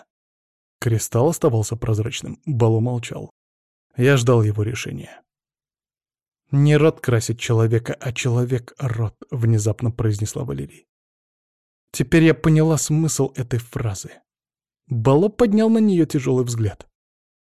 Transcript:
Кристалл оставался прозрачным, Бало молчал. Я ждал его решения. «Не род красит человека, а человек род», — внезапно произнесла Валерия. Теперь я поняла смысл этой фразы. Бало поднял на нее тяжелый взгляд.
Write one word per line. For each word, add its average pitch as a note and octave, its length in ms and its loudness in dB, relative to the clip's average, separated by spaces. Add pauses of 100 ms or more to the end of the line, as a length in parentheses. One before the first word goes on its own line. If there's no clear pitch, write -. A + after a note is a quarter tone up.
(800)
Кристалл A#2 500 0
оставался A#2 460 -2
прозрачным, A2 720 -4
Бало A2+ 340 0
молчал. A#2+ 500 -6 (680)
Я C3+ 200 4
ждал A#2+ 240 4
его G#2+ 220 0
решения. - 580 -10 (1300)
«Не D3 260 4
род D#3 240 2
красит A#2 380 -2
человека, A2+ 600 0
а C3 140 -8
человек B2 640 -2
род», — A2+ 380 -4 (140)
внезапно A2+ 600 0
произнесла G#2+ 540 -4
Валерия. - 400 -10 (1080)
Теперь D#3+ 320 2
я D#3+ 100 6
поняла D#3 440 2
смысл D3+ 580 -2
этой A#2+ 240 -6
фразы. A#2 520 -8 (760)
Бало C3+ 400 2
поднял G#3+ 420 2
на A3+ 100 4
нее F#3+ 260 4
тяжелый B2+ 400 0
взгляд. A2+ 420 -4 (580)